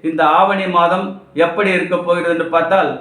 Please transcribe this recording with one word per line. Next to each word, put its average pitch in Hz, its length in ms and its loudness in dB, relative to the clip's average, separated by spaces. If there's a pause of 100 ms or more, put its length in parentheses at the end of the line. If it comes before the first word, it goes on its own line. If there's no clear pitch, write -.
இந்த 160 180 -2 (160)
ஆவணி 190 280 2 (120)
மாதம் 180 280 2 (400)
எப்படி 196 260 -2
இருக்க 175 260 -2
போகிறது 170 380 -2
என்று 165 200 -4
பார்த்தால் 170 340 2 (120)